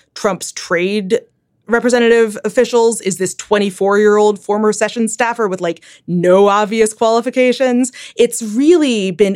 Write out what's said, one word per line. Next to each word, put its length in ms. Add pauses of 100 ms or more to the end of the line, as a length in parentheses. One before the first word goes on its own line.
(140)
Trump's 380
trade 640 (500)
representative 760
officials 560
is 180
this 160
twenty-four-year-old 1040
former 340
Sessions 400
staffer 360
with, 120
like, 220 (240)
no 400
obvious 460
qualifications. 1000 (240)
It's 260
really 680
been 260